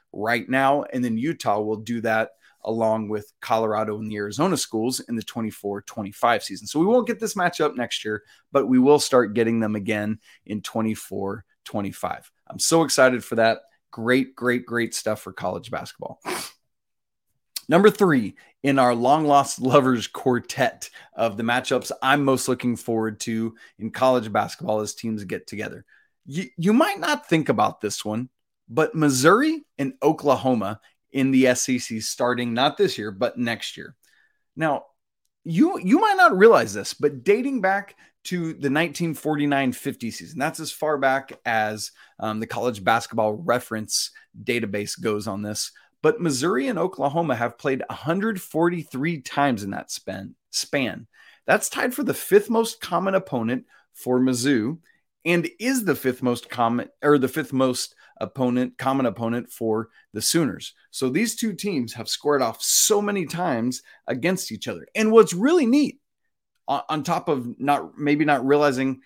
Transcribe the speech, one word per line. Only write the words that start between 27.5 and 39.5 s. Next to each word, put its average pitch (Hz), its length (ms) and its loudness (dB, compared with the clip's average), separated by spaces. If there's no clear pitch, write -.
about 107 320 0
this 104 240 -6
one, 113 240 -6
but 151 240 0
Missouri 170 720 4
and 135 160 -2
Oklahoma 127 800 2
in 135 180 2
the 131 160 6
S 123 220 2
E 127 100 0
C 110 220 -8
starting 120 540 -2
not 139 220 0
this 196 220 0
year, 104 140 -6
but 110 260 -4
next 117 380 -6
year. - 180 -16
Now, 151 300 -2
you, 220 340 2
you 233 220 4
might 427 160 2
not 339 200 6
realize 160 380 8
this, - 180 -6
but 139 300 -2
dating 247 380 0
back 196 340 -2
to 165 280 -4
the 143 160 -4
nineteen 160 460 0
forty-nine 143 560 0